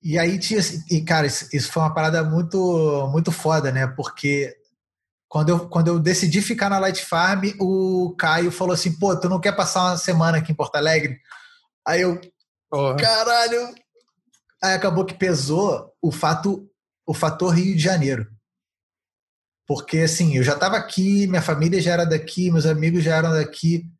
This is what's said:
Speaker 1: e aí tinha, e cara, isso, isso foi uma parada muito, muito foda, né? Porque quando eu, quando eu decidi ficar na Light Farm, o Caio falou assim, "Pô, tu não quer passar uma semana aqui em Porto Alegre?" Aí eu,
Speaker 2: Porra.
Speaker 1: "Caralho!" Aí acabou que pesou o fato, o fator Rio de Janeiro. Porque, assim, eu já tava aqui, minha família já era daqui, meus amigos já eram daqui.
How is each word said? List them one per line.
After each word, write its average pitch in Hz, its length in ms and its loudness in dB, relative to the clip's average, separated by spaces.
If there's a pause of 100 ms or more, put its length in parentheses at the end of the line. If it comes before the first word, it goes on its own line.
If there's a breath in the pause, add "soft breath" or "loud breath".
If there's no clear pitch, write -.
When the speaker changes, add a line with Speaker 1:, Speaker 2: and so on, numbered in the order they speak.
Speaker 1:
e 165 160 -2
aí 175 200 0
tinha, 214 220 -2 (300)
e 165 120 2
cara, 160 240 2
isso, - 260 -4
isso 139 180 -2
foi 165 120 0
uma 156 120 0
parada 160 300 0
muito, 160 880 0
muito 165 180 0
foda, 139 400 0
né? 131 160 0
Porque 139 680 -4 (760)
quando 151 220 0
eu, 170 180 0
quando 165 200 2
eu 170 120 2
decidi 175 420 2
ficar 202 260 -2
na 196 100 0
Light 190 260 -2
Farm, 185 400 0 (160)
o 185 580 0
Caio 170 320 2
falou 180 240 -2
assim, 170 240 -2
"Pô, 185 200 2
tu 180 100 -2
não 185 120 0
quer 202 120 0
passar 190 380 0
uma 180 60 -2
semana 165 420 2
aqui 160 120 -2
em 151 60 0
Porto 143 180 -6
Alegre?" 147 460 0 (640 loud breath)
Aí 175 160 0
eu, 175 180 -2 (480)
Speaker 2:
Porra. 139 280 -2
Speaker 1:
"Caralho!" 233 760 0 (880)
Aí 190 120 0
acabou 185 300 0
que 185 100 -12
pesou 160 760 -2 (100)
o 160 80 0
fato, 165 580 -2 (380)
o 156 80 -4
fator 160 400 0
Rio 180 220 2
de 156 60 2
Janeiro. 139 440 0 (1400)
Porque, - 340 -4
assim, 160 360 2
eu 127 60 4
já 143 140 2
tava 190 200 0
aqui, 196 520 0
minha 180 140 0
família 170 380 0
já 170 120 0
era 170 120 2
daqui, 160 460 -2
meus 160 160 2
amigos 160 380 2
já 160 120 2
eram 165 160 2
daqui. 165 560 0 (120)